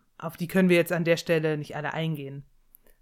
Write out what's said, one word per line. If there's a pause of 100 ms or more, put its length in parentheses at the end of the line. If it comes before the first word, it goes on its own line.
(160)
auf
die
können
wir
jetzt
an
der
Stelle
nicht
alle
eingehen. (580)